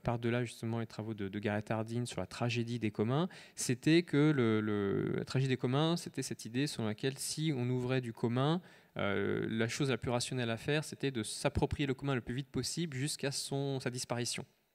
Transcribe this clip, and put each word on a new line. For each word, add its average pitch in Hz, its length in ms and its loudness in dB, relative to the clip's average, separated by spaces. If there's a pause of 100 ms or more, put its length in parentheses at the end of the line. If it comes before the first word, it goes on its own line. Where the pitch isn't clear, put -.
par-delà 120 420 0
justement 117 360 -4
les 113 60 -4
travaux 110 280 -8
de, 98 140 -6
de 101 100 -6
Garrett 104 320 -2
Hardin 113 340 -2
sur - 160 -6
la 90 60 -4
tragédie 120 520 -2
des 110 120 0
communs, 127 400 0 (240)
c'était - 480 4
que 151 340 4
le, 113 240 6
le, 104 560 2
la - 80 -2
tragédie 135 240 0
des 127 80 2
communs, 151 400 2
c'était 160 260 -6
cette - 220 -8
idée 123 220 0
selon 113 220 -2
laquelle 127 280 -2
si 156 400 -2
on 123 140 0
ouvrait 127 320 2
du 117 100 -6
commun, 131 480 2 (380)
euh, 101 500 2
la 113 180 2
chose 139 220 0
la 123 80 2
plus - 140 -4
rationnelle 120 400 0
à 113 80 -2
faire, 151 260 0
c'était - 260 -4
de 117 120 -2
s'approprier - 640 0
le 131 80 0
commun 139 200 0
le 120 60 2
plus 123 140 -6
vite 135 160 -6
possible 143 440 -2
jusqu'à 139 380 -2
son, 139 480 -2
sa 131 80 -4
disparition, 120 560 -2 (300)